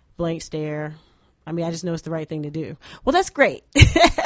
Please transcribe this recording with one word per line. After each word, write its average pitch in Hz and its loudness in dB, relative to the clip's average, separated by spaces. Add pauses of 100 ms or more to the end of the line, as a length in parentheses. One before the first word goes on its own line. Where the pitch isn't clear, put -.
(180)
Blank 165 -6
stare. 151 -10 (500)
"I 156 -12
mean, 170 -4
I 165 -4
just 165 -8
know 175 -4
it's 160 -8
the - -12
right 160 -8
thing 156 -8
to 147 -8
do." 151 -8 (300)
Well, 269 0
that's 370 2
great. 208 0 (120)
<laughs> - - (500)